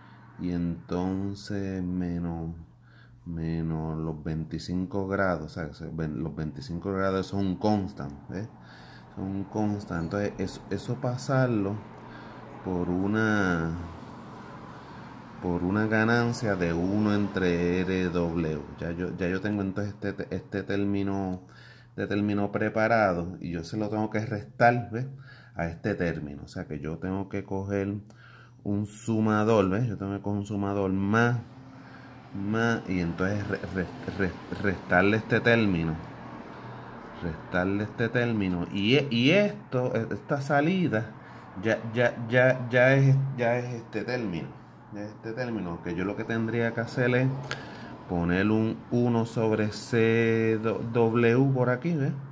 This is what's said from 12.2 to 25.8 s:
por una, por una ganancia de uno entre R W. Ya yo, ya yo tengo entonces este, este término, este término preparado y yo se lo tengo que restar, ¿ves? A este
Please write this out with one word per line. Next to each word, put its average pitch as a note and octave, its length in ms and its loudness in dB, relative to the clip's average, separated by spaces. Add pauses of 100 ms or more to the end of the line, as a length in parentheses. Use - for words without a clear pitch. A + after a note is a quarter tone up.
por F2+ 240 0
una, F#2 920 2 (1600)
por F2 220 0
una G#2 240 2
ganancia A2+ 680 2
de F2 160 2
uno G2+ 420 2
entre F#2 680 2
R F#2 260 0
W. E2 520 0 (200)
Ya E2+ 100 -4
yo, F2 260 -4
ya F2+ 120 -2
yo F#2 120 0
tengo G#2 220 0
entonces G2+ 400 -4
este, F#2+ 320 -4
este F#2+ 300 -6
término, G2 760 -2 (480)
este G2+ 180 -4
término G2+ 420 0
preparado G#2+ 880 2
y E2+ 120 -6
yo E2 100 -4
se F#2 140 -8
lo G#2+ 120 0
tengo G#2+ 220 0
que G#2+ 160 -2
restar, A#2 640 2
¿ves? A#2+ 160 -4 (480)
A E2 120 -2
este F#2 280 -2